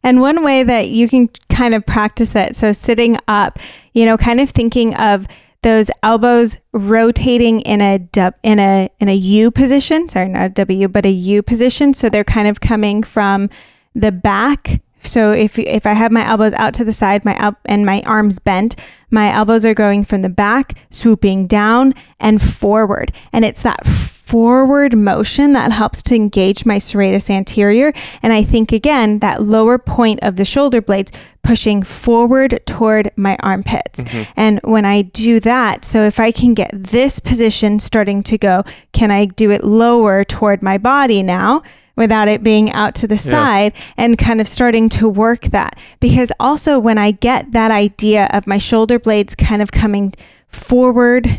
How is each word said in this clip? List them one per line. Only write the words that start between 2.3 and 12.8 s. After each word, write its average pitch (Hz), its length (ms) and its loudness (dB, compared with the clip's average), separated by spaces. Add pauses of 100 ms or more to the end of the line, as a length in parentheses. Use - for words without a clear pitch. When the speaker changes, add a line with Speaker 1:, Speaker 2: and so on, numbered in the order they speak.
Speaker 1:
it, 202 220 -2
so 214 160 0
sitting 226 440 0 (120)
up, 208 280 -2 (360)
you 226 120 4
know, 226 120 2
kind 240 240 2
of 277 80 0
thinking 233 460 -2
of 202 320 -2 (340)
those 220 280 2 (140)
elbows 233 540 2 (160)
rotating 226 880 0
in 208 180 -2
a 196 200 2
du-, 180 340 -2 (100)
in 208 160 2
a, 196 300 0 (100)
in 202 80 0
a 196 80 2
U 202 340 2
position, 277 600 0
sorry, - 180 -2
not 185 200 -4
a - 20 -4
W, 190 400 -2
but 196 160 -2
a 196 40 4
U 190 320 0
position. 247 520 0
So 233 160 -2
they're 208 160 -2
kind 208 240 0
of 208 100 -4
coming 214 420 -2